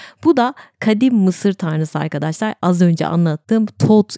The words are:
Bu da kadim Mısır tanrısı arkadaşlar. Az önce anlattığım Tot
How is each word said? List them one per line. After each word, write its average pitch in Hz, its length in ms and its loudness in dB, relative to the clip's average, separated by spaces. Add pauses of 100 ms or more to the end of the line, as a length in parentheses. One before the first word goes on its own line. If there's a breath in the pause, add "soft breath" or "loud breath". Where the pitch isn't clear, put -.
(240 loud breath)
Bu 311 120 4
da 247 180 0 (240 loud breath)
kadim 220 360 2
Mısır 196 380 0
tanrısı 156 460 -4
arkadaşlar. 156 640 -6
Az 180 200 2
önce 165 240 2
anlattığım 170 600 -2
Tot 214 520 0